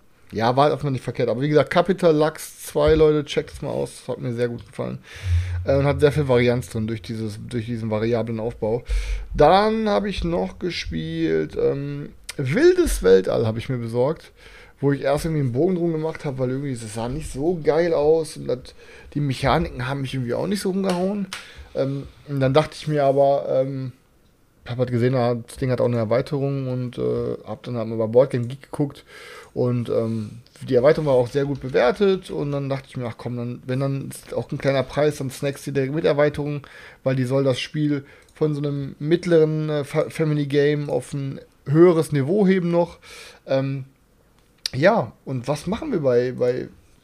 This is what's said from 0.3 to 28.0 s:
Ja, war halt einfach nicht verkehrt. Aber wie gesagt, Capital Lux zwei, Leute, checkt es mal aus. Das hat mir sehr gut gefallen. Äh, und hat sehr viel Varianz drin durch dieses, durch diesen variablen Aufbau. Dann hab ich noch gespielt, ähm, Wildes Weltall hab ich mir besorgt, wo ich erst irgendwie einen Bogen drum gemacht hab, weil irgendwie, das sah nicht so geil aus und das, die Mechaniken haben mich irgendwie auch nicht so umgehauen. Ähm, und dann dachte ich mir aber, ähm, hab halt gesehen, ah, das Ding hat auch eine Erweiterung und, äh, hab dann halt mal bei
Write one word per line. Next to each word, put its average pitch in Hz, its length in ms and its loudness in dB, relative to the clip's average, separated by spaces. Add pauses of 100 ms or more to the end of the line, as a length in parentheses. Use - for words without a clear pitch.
Ja, 113 220 2
war 139 100 6
halt 147 100 4
einfach 139 160 -2
nicht 127 120 -4
verkehrt. 127 260 -2
Aber 120 120 0
wie 143 80 0
gesagt, 147 220 4
Capital 175 460 2
Lux - 500 -2
zwei, 151 280 2
Leute, 151 300 4
checkt - 280 -4
es - 100 -16
mal 139 80 -6
aus. 131 280 -4
Das - 160 -14
hat - 80 -10
mir 127 100 -4
sehr 120 160 -2
gut 117 160 -10
gefallen. 123 340 -8 (680)
Äh, 135 100 2
und 139 100 2
hat 143 140 2
sehr 143 140 6
viel 143 160 0
Varianz 123 400 2
drin 107 180 -4
durch 110 160 -6
dieses, 110 460 -8
durch 117 180 -6
diesen 113 240 -6
variablen 113 480 -2
Aufbau. 113 460 -4 (500)
Dann 214 540 4
hab 202 180 0
ich 190 160 -4
noch 185 380 -4
gespielt, 160 1000 -2
ähm, 143 500 -2 (260)
Wildes 285 680 2
Weltall 123 440 4
hab 110 120 -2
ich 113 100 -8
mir 131 100 -4
besorgt, 120 520 -2 (500)
wo 139 120 2
ich 139 100 -2
erst 143 240 0
irgendwie 156 160 -2
einen 127 100 0
Bogen 165 220 2
drum 170 180 0
gemacht 156 320 -6
hab, 135 140 -6
weil 127 120 -2
irgendwie, 135 220 -4
das 113 220 -10
sah 117 140 -4
nicht 147 220 -8
so 160 320 -2
geil 160 300 2
aus 156 440 2
und 143 100 -12
das, 127 120 -2 (560)
die 123 60 -2
Mechaniken 135 680 -2
haben 139 140 -6
mich 131 140 -8
irgendwie 120 200 -4
auch 117 120 -2
nicht 196 140 -2
so 196 100 -2
umgehauen. 190 560 -2 (480)
Ähm, 139 320 -4 (220)
und 143 120 -2
dann 131 140 4
dachte 151 240 2
ich - 100 -10
mir 151 160 2
aber, 139 440 4
ähm, 131 440 -2 (760)
hab 120 120 -6
halt 123 120 0
gesehen, 123 240 2
ah, 123 200 2
das 117 220 -10
Ding 131 140 -2
hat 120 100 0
auch 120 60 4
eine 120 120 0
Erweiterung 135 720 -2
und, 127 300 -6
äh, 120 460 -2
hab 104 180 -10
dann 123 140 -8
halt 110 120 -4
mal 113 80 -6
bei 113 100 0